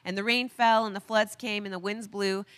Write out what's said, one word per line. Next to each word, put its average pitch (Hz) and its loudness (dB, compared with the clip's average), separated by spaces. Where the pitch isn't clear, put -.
And 185 -4
the 202 -4
rain 247 0
fell, 226 4
and 202 -4
the 196 -6
floods 214 0
came, 208 -6
and 196 -8
the 185 -6
winds 208 -6
blew 196 -2